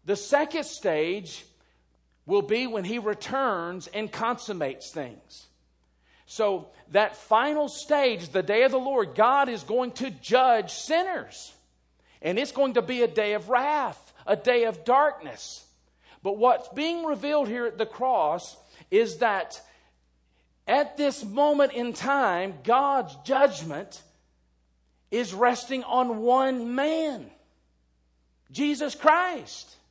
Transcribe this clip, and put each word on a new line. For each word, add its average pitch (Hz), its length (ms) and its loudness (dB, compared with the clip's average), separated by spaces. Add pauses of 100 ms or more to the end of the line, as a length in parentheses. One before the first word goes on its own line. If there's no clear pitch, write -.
The 190 100 0
second 302 500 0
stage 170 800 -4 (800)
will 202 160 2
be 220 260 0
when 220 160 -4
he 220 160 -4
returns 208 880 -4
and 214 240 -8
consummates 202 800 -6
things. 123 540 -14 (800)
So 196 440 -2 (200)
that 208 260 2
final 285 540 2
stage, 240 600 0
the 190 140 0
day 214 200 4
of 262 80 6
the 262 80 0
Lord, 254 360 -2
God 262 320 4
is 220 160 -6
going 247 300 -2
to 262 160 -6
judge 226 640 2
sinners. - 800 -4 (680)
And 180 160 -2
it's 277 140 -2
going 269 220 0
to 233 80 4
be 240 200 -4
a 233 60 4
day 214 260 0
of 202 160 -4
wrath, 269 640 -2 (120)
a 214 100 4
day 240 280 2
of 208 200 -4
darkness. 254 840 0 (580)
But 202 140 -2
what's 233 320 4
being 330 360 -4
revealed 294 420 0
here 240 180 -4
at 226 120 -4
the 220 80 0
cross 208 720 -2 (340)
is 220 280 2
that 208 420 -2 (1080)
at 285 300 0
this 285 260 -2
moment 285 480 2
in 240 220 -4
time, 196 680 -2
God's 254 600 2
judgment 185 800 0 (1080)
is 202 220 -2
resting 240 520 0
on 240 340 0
one 247 560 2
man, 285 560 -2 (1200)
Jesus 285 440 -2
Christ. 330 840 0 (140)